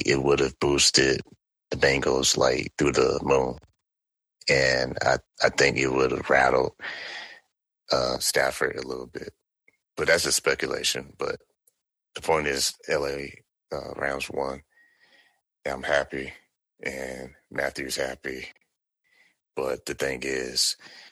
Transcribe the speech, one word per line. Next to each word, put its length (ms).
it 160
would 160
have 220
boosted 600
the 60
Bengals, 600
like, 420
through 140
the 300
moon. 360
And 540
I, 160
I 80
think 260
it 120
would 240
have 180
rattled, 420
uh, 260
Stafford 580
a 100
little 220
bit. 260
But 100
that's 180
just 140
speculation. 800
But 220
the 80
point 240
is, 280
L 180
A, 360
uh, 240
Rams 340
won. 320
And 100
I'm 80
happy, 500
and 500
Matthew's 460
happy. 500
But 300
the 80
thing 280
is, 540